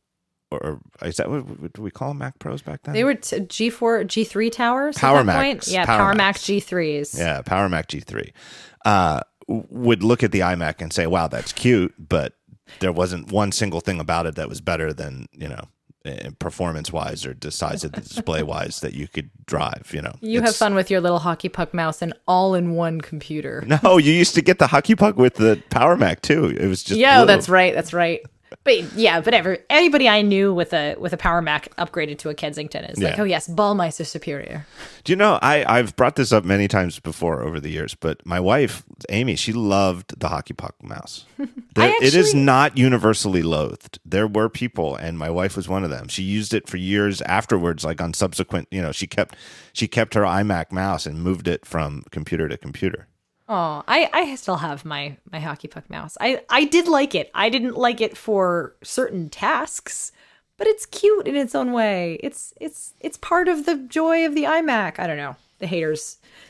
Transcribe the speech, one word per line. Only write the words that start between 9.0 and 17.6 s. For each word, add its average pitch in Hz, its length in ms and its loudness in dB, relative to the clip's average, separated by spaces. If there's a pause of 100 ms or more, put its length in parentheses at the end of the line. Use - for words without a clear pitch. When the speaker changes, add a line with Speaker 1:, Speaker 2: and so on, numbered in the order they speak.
Speaker 1:
w-, 113 240 -4
would 117 320 2
look 120 180 4
at 110 100 2
the 98 100 0
iMac 85 400 -2
and 80 120 -10
say, 85 140 0
"Wow, 85 220 0
that's - 240 -8
cute," 117 440 2
but 78 360 -2 (460)
there 92 120 0
wasn't 87 400 -4
one 101 200 0
single 90 280 -4
thing 90 200 -4
about 82 280 -2
it 78 80 -8
that 78 120 -8
was 73 140 -12
better 80 320 -4
than, 69 400 -12
you 73 160 -12
know, 67 140 -14 (420)
eh, 64 240 -12 (100)
performance-wise 80 880 -6
or 65 80 -10
the 76 180 -12
size - 320 -6